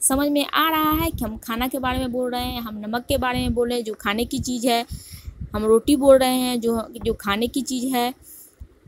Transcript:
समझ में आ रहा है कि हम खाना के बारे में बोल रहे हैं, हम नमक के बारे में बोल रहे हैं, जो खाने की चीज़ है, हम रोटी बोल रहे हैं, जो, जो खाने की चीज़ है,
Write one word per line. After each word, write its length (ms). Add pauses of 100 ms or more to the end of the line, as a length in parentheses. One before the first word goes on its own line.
समझ 280
में 160
आ 260
रहा 220
है 180
कि 140
हम 140
खाना 300
के 100
बारे 200
में 140
बोल 180
रहे 140
हैं, 160
हम 180
नमक 280
के 120
बारे 220
में 140
बोल 140
रहे 100
हैं, 60
जो 100
खाने 300
की 160
चीज़ 280
है, 160 (720)
हम 100
रोटी 320
बोल 220
रहे 160
हैं, 260
जो, 200 (160)
जो 180
खाने 340
की 140
चीज़ 320
है, 180 (760)